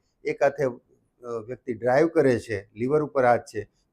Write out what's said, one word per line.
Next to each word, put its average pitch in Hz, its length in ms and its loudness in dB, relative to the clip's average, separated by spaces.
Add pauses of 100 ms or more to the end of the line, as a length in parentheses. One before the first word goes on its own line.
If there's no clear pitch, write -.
(260)
એક 147 180 -4
હાથે, 143 200 0
અ, - 720 -8 (100)
વ્યક્તિ 123 260 -8
ડ્રાઈવ 123 340 2
કરે 139 320 2
છે, 101 360 -8
લીવર 135 260 0
ઉપર 135 240 0
હાથ 120 160 4
છે, - 280 -12 (240)